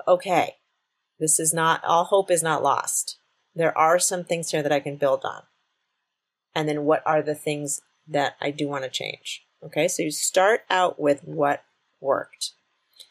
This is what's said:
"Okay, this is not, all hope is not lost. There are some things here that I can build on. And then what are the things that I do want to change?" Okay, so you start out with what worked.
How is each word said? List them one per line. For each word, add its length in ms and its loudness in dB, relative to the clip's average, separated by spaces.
"Okay, 480 2
this 200 0
is 140 0
not, 320 2
all 200 4
hope 260 2
is 120 2
not 200 0
lost. 560 -2
There 220 0
are 220 4
some 260 -2
things 260 -4
here 120 0
that 100 0
I 80 2
can 160 -8
build 280 0
on. 180 -8
And 140 -2
then 160 -4
what 220 2
are 160 2
the 120 -4
things 480 -6
that 320 -2
I 100 -4
do 160 -6
want 180 -6
to 60 -10
change?" 540 -10
Okay, 260 0
so 140 -2
you 80 -2
start 600 2
out 300 0
with 240 0
what 400 -2
worked. 520 -4